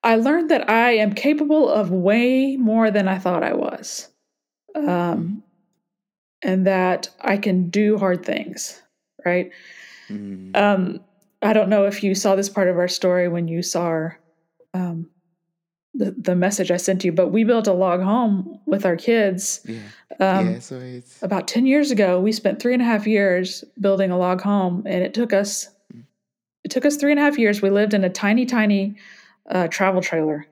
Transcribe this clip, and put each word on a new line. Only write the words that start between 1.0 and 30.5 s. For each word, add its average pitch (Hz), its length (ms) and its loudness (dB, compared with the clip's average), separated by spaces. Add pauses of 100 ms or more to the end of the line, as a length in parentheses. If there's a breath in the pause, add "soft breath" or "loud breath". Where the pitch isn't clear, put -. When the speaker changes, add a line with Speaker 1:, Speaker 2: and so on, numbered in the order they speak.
Speaker 1:
capable 302 540 2
of 202 220 0
way 240 640 2
more 226 340 2
than 196 180 0
I 190 100 -2
thought 180 240 -2
I - 120 -2
was. - 520 -8 (720)
Um, 180 680 -2 (1000)
and 185 220 0
that 185 460 0 (100)
I 196 180 0
can 185 320 0
do 208 280 2
hard 180 260 0
things, - 560 -8 (460)
right? 180 240 -2 (580 loud breath)
Speaker 2:
Mm. 196 480 -10
Speaker 1:
Um, 196 440 2 (420)
I 220 100 2
don't 208 160 4
know 202 180 4
if 202 180 -4
you 196 100 0
saw 196 220 2
this 196 120 -2
part 196 200 0
of 175 100 0
our 180 80 0
story 180 400 0
when 170 220 -2
you 165 140 -4
saw 175 200 -4
our, 165 360 -4 (540)
um, 170 380 -6 (800)
the, 196 200 -2
the 185 240 -2
message 185 340 0
I 175 60 2
sent 190 280 -2
you, 175 60 2
but 170 220 0
we 220 100 2
built 220 240 2
a 196 60 2
log 180 280 0
home 202 640 0
with 196 220 -2
our 175 80 2
kids. 196 720 0
Speaker 2:
Yeah. 113 140 -12 (400 loud breath)
Speaker 1:
Um, 190 320 2
Speaker 2:
Yeah, 120 80 -6
so 131 180 -12
it's 127 420 -16
Speaker 1:
about 190 280 -4
ten 247 180 0
years 285 240 2
ago, 185 300 2
we 208 100 2
spent 202 320 -4
three 240 100 0
and 247 80 2
a 233 60 0
half 214 220 0
years 185 560 0 (160)
building 196 320 2
a 180 60 0
log 180 220 0
home, 190 460 0
and 180 160 -2
it - 120 -4
took 226 180 0
us, 202 360 -2 (240)
Speaker 2:
Mm. 117 120 -20 (580)
Speaker 1:
it - 80 -12
took 254 160 -2
us 294 100 2
three 285 140 0
and 294 80 2
a 294 60 2
half 294 160 2
years. 208 200 2
We 196 100 2
lived 208 220 2
in 196 120 2
a 185 40 0
tiny, 220 380 0
tiny, 208 480 0 (560 loud breath)
uh, 180 160 0
travel 185 340 0
trailer 156 500 -2